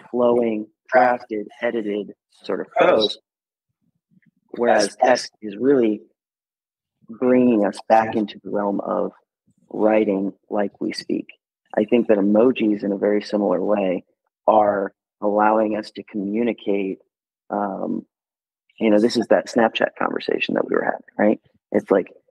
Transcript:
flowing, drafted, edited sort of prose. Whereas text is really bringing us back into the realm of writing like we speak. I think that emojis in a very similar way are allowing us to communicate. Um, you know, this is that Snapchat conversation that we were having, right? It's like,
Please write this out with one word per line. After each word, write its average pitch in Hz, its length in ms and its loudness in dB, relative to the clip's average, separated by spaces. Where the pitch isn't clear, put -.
flowing, 120 560 0
drafted, 120 600 0
edited 104 520 -4
sort 90 180 -6
of - 60 -8
prose. 139 400 2
Whereas 110 440 2
text 123 360 2
is 104 160 -10
really 120 440 2
bringing 123 580 2
us - 220 -6
back 110 280 2
into 104 280 -4
the 95 80 -10
realm 101 300 -2
of 95 300 -4
writing 104 600 0
like 101 300 -6
we 90 140 -8
speak. - 340 -8
I 107 100 0
think 120 220 0
that 110 100 4
emojis 107 680 2
in 101 80 -4
a 98 60 -4
very 104 240 0
similar 101 420 -2
way 98 420 -2
are 104 460 2
allowing 107 540 2
us 107 160 -10
to 101 120 -14
communicate. 101 960 -4
Um, 92 560 -6
you 110 100 2
know, 104 100 4
this 120 180 0
is 107 100 -2
that - 200 2
Snapchat - 500 0
conversation 50 580 -4
that - 120 -2
we 50 80 -2
were 50 100 0
having, - 160 -4
right? 107 220 2
It's - 200 -2
like, 98 200 0